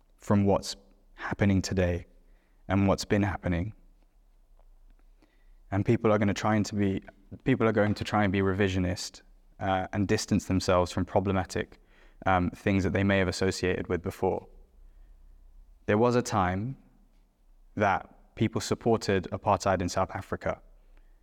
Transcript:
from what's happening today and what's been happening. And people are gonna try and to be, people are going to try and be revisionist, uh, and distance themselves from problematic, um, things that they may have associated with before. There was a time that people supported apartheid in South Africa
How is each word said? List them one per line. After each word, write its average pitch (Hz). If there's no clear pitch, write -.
from 101
what's -
happening 98
today 90
and 98
what's -
been 104
happening. 90
And 98
people 110
are 107
gonna 101
try 107
and 104
to 107
be, 98
people 113
are 107
going 104
to -
try 104
and 98
be 98
revisionist, 95
uh, 95
and 101
distance 104
themselves 90
from 92
problematic, 95
um, 92
things 98
that 95
they 98
may 98
have 92
associated 92
with 90
before. 92
There 104
was 120
a 120
time 101
that 98
people 110
supported 104
apartheid 95
in 90
South 92
Africa -